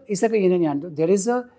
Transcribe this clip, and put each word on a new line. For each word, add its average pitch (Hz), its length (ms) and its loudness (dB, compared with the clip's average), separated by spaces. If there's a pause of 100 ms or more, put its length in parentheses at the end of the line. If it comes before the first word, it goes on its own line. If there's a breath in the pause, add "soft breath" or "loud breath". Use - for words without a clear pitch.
it's 196 140 -4
like 226 120 0
a 220 40 2
yin 190 140 2
and 180 120 2
yang. 147 320 -4
There 160 140 0
is 196 180 2
a 247 320 -2